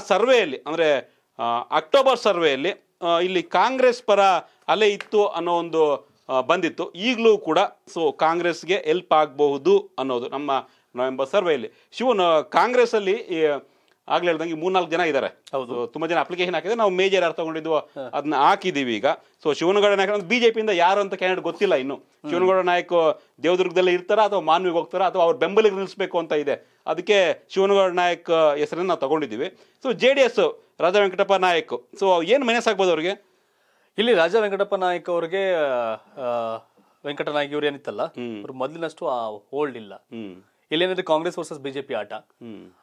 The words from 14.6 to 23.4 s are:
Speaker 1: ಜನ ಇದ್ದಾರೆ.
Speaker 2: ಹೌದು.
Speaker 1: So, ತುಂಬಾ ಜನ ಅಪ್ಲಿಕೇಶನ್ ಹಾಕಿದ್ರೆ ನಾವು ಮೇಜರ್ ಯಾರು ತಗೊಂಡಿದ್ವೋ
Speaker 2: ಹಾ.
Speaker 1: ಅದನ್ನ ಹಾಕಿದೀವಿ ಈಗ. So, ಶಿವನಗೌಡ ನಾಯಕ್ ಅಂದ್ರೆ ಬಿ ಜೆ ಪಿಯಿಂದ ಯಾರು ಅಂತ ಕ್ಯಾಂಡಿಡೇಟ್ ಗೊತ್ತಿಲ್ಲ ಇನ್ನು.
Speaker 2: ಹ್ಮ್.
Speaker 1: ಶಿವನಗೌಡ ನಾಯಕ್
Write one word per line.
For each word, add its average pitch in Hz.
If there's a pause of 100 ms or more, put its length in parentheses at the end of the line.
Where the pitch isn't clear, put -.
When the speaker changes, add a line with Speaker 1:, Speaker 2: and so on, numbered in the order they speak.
Speaker 1:
ಜನ 165
ಇದ್ದಾರೆ. 139
Speaker 2:
ಹೌದು. 123
Speaker 1:
So, 117
ತುಂಬಾ 160
ಜನ 170
ಅಪ್ಲಿಕೇಶನ್ 175
ಹಾಕಿದ್ರೆ 175
ನಾವು 214
ಮೇಜರ್ 185
ಯಾರು 165
ತಗೊಂಡಿದ್ವೋ 160
Speaker 2:
ಹಾ. -
Speaker 1:
ಅದನ್ನ 147
ಹಾಕಿದೀವಿ 143
ಈಗ. 104 (380)
So, 151
ಶಿವನಗೌಡ 196
ನಾಯಕ್ 196
ಅಂದ್ರೆ 202
ಬಿ 233
ಜೆ 233
ಪಿಯಿಂದ 220
ಯಾರು 185
ಅಂತ 196
ಕ್ಯಾಂಡಿಡೇಟ್ 185
ಗೊತ್ತಿಲ್ಲ 180
ಇನ್ನು. 135
Speaker 2:
ಹ್ಮ್. -
Speaker 1:
ಶಿವನಗೌಡ 185
ನಾಯಕ್ 175 (200)